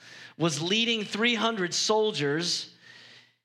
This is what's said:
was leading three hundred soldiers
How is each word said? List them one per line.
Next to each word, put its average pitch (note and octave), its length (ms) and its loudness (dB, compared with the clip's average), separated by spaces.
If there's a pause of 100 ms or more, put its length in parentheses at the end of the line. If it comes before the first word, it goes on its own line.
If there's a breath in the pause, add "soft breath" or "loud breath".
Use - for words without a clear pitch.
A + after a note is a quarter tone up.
(380 loud breath)
was D3+ 240 0
leading A3 440 2
three A#3 280 0
hundred G#3 400 0
soldiers F3 960 0 (760 loud breath)